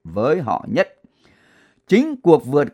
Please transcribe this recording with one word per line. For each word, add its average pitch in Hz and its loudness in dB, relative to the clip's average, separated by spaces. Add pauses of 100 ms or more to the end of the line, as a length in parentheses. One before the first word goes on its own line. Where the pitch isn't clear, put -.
với 117 -2
họ 101 -6
nhất. - -4 (920)
Chính 269 2
cuộc 160 4
vượt 135 0